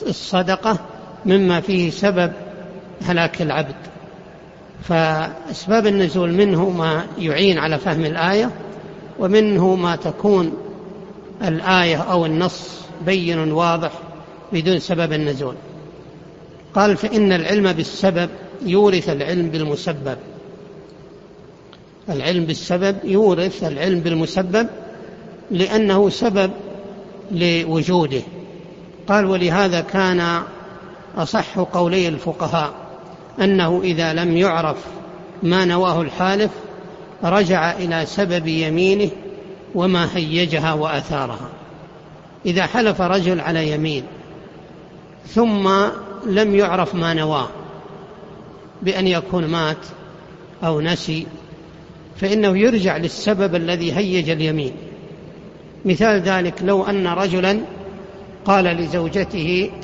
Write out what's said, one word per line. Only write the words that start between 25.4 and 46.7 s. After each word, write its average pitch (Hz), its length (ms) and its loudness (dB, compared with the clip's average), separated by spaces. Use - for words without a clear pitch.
لأنه 196 580 4
سبب 196 420 2
لوجوده. 165 880 2
قال: 202 180 4
"ولهذا 180 560 2
كان 175 600 2
أصح 196 420 -2
قولي 175 480 2
الفقهاء 160 680 -2
أنه 185 420 4
إذا 165 300 0
لم 170 240 2
يعرف 165 400 2
ما 180 220 4
نواه 175 360 2
الحالف 190 500 0
رجع 175 480 2
إلى 165 340 -2
سبب 175 420 -2
يمينه 165 640 2
وما 175 420 2
هيجها 160 560 0
وأثارها". 139 760 -4
إذا 180 200 2
حلف 208 360 0
رجل 180 400 2
على 156 300 0
يمين 151 320 -2
ثم 214 420 2
لم 202 300 2
يعرف 185 400 2